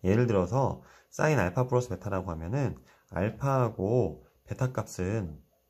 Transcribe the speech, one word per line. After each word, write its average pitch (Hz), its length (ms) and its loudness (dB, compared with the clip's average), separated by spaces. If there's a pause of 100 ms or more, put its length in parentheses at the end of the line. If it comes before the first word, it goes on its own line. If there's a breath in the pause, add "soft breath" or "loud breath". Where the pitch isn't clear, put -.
예를 113 240 4
들어서 98 540 2 (280 loud breath)
사인 147 300 2
알파 98 260 2
플러스 123 220 0
베타라고 92 420 -4
하면은 92 460 -4 (340 soft breath)
알파하고 110 1160 0 (180 loud breath)
베타 - 280 -4
값은 95 680 -4 (300)